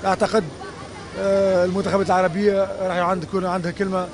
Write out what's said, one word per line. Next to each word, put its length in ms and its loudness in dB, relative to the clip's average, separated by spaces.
أعتقد، 400 2
آه، 440 4
المنتخبات 420 0
العربية 640 2
راح 140 -2
عند-، 280 0
تكون 220 -2
عندها 240 -2
كلمة 440 -2